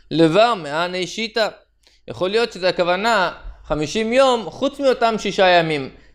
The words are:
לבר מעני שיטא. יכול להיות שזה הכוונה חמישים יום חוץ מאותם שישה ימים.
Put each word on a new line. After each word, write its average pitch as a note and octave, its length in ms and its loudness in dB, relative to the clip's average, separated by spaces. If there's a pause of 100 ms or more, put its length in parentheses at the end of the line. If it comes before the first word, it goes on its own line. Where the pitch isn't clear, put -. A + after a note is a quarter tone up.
(120)
לבר E3+ 420 4
מעני F3 540 -4
שיטא. A3 400 -2 (600)
יכול F3 220 -4
להיות A3+ 220 0
שזה F3+ 180 -2
הכוונה G3 600 0 (320)
חמישים D#3+ 500 -4
יום B3 360 2
חוץ C#4 300 -6
מאותם A#3+ 380 2
שישה G3 300 0
ימים. D#3+ 420 2 (260)